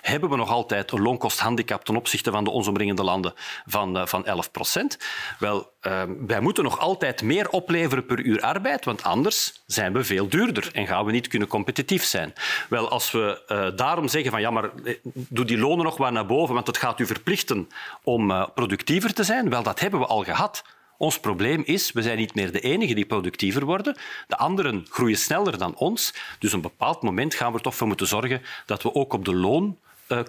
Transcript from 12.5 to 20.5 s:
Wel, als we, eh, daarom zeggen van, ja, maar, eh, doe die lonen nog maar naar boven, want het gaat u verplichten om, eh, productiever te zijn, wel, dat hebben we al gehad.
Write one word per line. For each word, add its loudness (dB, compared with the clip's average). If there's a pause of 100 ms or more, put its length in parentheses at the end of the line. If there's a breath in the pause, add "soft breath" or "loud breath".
Wel, 0
als 0
we, 0
eh, 0 (100)
daarom 2
zeggen 0
van, 0
ja, 2
maar, 0 (140)
eh, -4 (180)
doe -4
die 0
lonen 2
nog -2
maar 2
naar 0
boven, 2
want 0
het -2
gaat -2
u 2
verplichten -2 (340 loud breath)
om, 2
eh, 2
productiever 0
te 0
zijn, 2
wel, 2
dat -2
hebben 0
we 2
al 2
gehad. -2 (340 soft breath)